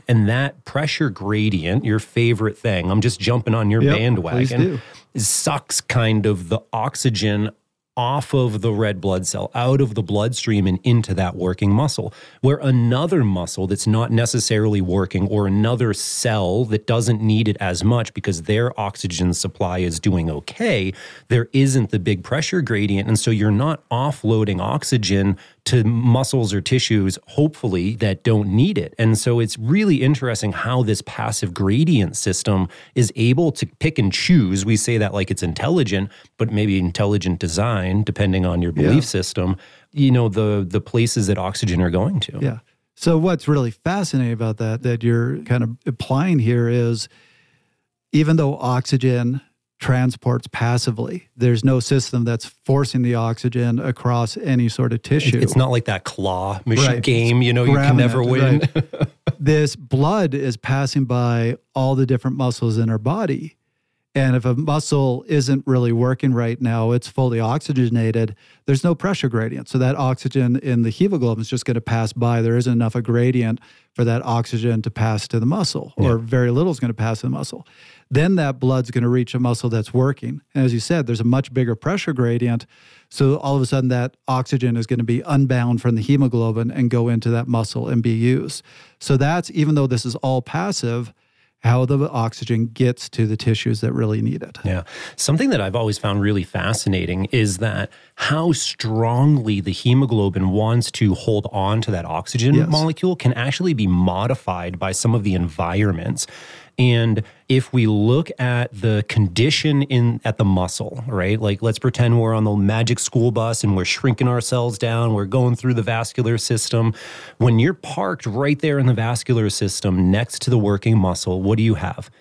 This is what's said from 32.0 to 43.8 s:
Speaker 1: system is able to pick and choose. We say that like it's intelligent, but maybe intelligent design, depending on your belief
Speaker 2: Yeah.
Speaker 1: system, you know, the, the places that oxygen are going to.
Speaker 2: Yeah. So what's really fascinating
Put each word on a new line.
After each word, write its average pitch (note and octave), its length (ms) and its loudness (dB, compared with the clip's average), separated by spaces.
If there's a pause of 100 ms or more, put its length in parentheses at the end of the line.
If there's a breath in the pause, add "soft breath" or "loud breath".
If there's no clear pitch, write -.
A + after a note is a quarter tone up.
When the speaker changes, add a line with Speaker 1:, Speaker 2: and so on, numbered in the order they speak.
Speaker 1:
system F#2+ 500 0 (280 loud breath)
is A#2 200 2
able B2+ 360 2
to - 140 -6
pick - 340 -2
and G2 120 2
choose. G2 540 2
We A2 120 2
say A#2 200 0
that G2+ 160 0
like F#2+ 160 -2
it's - 140 -4
intelligent, G2+ 680 0 (280 loud breath)
but A2+ 140 -2
maybe G#2 280 2
intelligent F#2 600 0
design, F#2+ 640 0
depending F#2+ 420 0
on F2 160 0
your F2 100 0
belief F2 240 4
Speaker 2:
Yeah. D#3 60 6
Speaker 1:
system, F#2+ 560 -2 (340 loud breath)
you C#3 200 4
know, A#2+ 180 4
the, G#2 380 0
the F#2 140 -2
places A#2 460 0
that G2 100 0
oxygen F#2 440 -2
are F2+ 100 2
going A#2 300 0
to. - 200 -8
Speaker 2:
Yeah. A#2+ 180 -2 (360)
So E3 220 2
what's E3+ 300 0
really C3+ 240 2
fascinating D3 640 -2